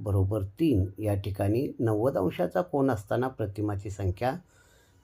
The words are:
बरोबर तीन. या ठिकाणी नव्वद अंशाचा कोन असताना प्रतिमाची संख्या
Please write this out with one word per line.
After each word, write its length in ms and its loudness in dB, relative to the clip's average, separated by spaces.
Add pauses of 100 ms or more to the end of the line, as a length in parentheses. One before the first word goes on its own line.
बरोबर 420 2
तीन. 560 2
या 160 0
ठिकाणी 540 0 (100)
नव्वद 400 2
अंशाचा 440 0
कोन 280 2
असताना 380 -2
प्रतिमाची 600 -4
संख्या 440 -2 (680)